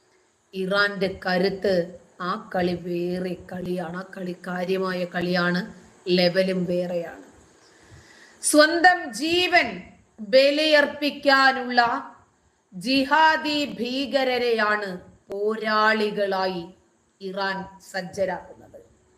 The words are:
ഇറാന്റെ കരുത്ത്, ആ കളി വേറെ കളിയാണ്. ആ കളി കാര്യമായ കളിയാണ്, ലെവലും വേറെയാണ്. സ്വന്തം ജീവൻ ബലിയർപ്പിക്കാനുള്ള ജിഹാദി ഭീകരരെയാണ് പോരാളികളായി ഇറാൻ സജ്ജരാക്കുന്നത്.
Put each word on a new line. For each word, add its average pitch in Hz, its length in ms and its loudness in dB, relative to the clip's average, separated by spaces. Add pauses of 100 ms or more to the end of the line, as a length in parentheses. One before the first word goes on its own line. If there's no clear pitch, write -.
(540)
ഇറാന്റെ 190 720 -2
കരുത്ത്, 185 720 0 (220)
ആ 190 360 -6
കളി 175 180 0
വേറെ 175 640 -6 (160)
കളിയാണ്. 175 440 -8
ആ 190 80 -10 (120)
കളി 180 200 -8 (100)
കാര്യമായ 180 580 -4
കളിയാണ്, 180 680 -2 (340)
ലെവലും 180 560 2
വേറെയാണ്. 175 640 -4 (1160)
സ്വന്തം 330 720 4
ജീവൻ 320 680 0 (380)
ബലിയർപ്പിക്കാനുള്ള 269 1600 4 (960)
ജിഹാദി 285 1040 2
ഭീകരരെയാണ് 240 1200 -2 (300)
പോരാളികളായി 208 1400 0 (540)
ഇറാൻ 190 440 -6 (260)
സജ്ജരാക്കുന്നത്. 180 880 -8 (380)